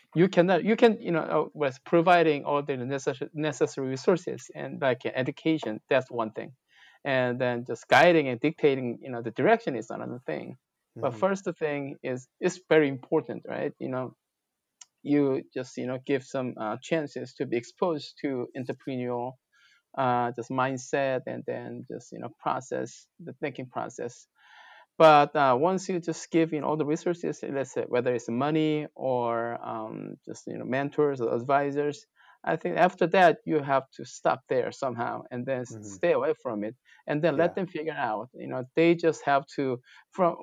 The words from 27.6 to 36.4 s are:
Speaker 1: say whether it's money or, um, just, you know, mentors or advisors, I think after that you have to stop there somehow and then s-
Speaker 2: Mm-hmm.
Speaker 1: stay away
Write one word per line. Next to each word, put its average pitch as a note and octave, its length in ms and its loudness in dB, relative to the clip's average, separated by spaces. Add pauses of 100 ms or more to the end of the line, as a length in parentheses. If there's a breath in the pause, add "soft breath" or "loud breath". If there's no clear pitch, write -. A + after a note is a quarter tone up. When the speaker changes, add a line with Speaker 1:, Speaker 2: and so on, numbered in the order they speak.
Speaker 1:
say A#2+ 160 -4
whether B2 260 0
it's A#2 140 -6
money D3+ 640 0
or, A#2 720 -2
um, A2 500 -10 (100)
just, - 200 -16
you A2+ 120 -8
know, A#2 60 -10
mentors C#3 560 0
or A#2 140 -2
advisors, C#3+ 720 -2 (380 soft breath)
I E3 120 0
think F3 200 -4
after F3+ 320 4
that F3 380 6
you D#3+ 140 0
have C3+ 320 0
to C3+ 120 -14
stop - 440 -2
there G#2+ 240 0
somehow A#2+ 580 -6
and B2 160 -8
then B2+ 160 -4
s- A#2 140 -14
Speaker 2:
Mm-hmm. G#2 200 -14
Speaker 1:
stay E3+ 160 2
away D3 300 0